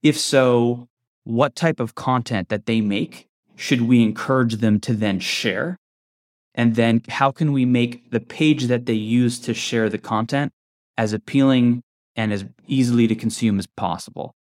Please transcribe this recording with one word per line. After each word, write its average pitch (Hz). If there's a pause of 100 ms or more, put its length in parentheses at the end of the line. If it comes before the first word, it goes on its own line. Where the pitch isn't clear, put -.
If 151
so, 123 (360)
what 123
type 160
of 117
content 120
that 107
they 113
make 104 (280)
should 127
we 120
encourage 113
them 107
to 123
then 104
share? 120 (760)
And 117
then 117
how 139
can 151
we 131
make 120
the 117
page 151
that 120
they 120
use 117
to 120
share 110
the 107
content 117 (460)
as 110
appealing 123 (320)
and 110
as 98 (200)
easily 120
to 110
consume 110
as 87
possible? -